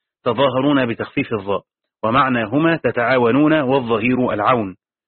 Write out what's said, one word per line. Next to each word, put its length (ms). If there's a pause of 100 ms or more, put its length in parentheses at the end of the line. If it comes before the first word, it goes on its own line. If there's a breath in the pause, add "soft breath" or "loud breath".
(240)
تظاهرون 640
بتخفيف 480
الظاء، 280 (420)
ومعناهما 800
تتعاونون، 680
والظهير 800
العون، 420 (320)